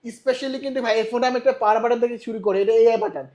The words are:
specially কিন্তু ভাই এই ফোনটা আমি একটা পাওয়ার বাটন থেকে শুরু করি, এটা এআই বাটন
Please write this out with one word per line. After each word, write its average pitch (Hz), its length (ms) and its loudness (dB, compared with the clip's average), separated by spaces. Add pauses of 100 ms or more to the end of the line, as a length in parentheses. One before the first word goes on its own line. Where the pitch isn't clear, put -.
(180)
specially 262 480 -4
কিন্তু 269 200 -4
ভাই 220 160 0
এই 214 80 -2
ফোনটা 240 200 0
আমি 254 120 -2
একটা 262 200 2
পাওয়ার 214 220 4
বাটন 240 200 0
থেকে 240 120 -2 (100)
শুরু 226 200 -8
করি, 196 180 2
এটা 220 100 2 (100)
এআই 226 200 6
বাটন 139 320 -6